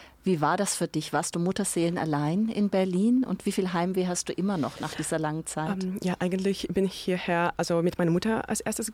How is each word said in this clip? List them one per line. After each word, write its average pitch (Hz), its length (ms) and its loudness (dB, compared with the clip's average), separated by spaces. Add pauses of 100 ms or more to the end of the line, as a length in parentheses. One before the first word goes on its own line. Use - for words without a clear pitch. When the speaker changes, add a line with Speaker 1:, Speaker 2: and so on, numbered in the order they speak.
(240)
Speaker 1:
Wie 170 180 4
war 160 160 4
das 202 160 0
für 170 140 -2
dich? - 260 -4
Warst 160 220 0
du 170 40 0
Mutterseelen 175 560 0
allein 160 540 0
in 202 180 2
Berlin? 190 560 2
Und - 220 -4
wie 202 60 0
viel 185 200 0
Heimweh 180 360 0
hast 180 200 -4
du - 60 -4
immer 196 240 0
noch 127 200 -2
nach 156 140 -6
dieser 160 260 -2
langen 156 280 -2
Zeit? 190 360 -4
Speaker 2:
Ähm, 185 200 -4
ja, 180 160 0
eigentlich 190 520 0
bin 190 140 2
ich 190 80 0
hierher, 175 640 0
also 170 260 2
mit 175 140 2
meiner 170 140 2
Mutter 220 360 0
als 214 140 -2
erstes, 214 340 -6